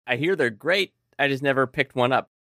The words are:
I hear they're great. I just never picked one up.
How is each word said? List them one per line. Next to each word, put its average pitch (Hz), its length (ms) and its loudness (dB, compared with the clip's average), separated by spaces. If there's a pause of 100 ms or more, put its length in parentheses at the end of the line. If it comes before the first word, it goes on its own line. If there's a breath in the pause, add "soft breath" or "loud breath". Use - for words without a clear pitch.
I 123 100 -2
hear 165 180 -2
they're 139 160 0
great. 175 400 -4 (280)
I 143 100 2
just 135 140 -2
never 135 240 2
picked 127 280 -4
one 123 180 2
up. 120 160 0 (160)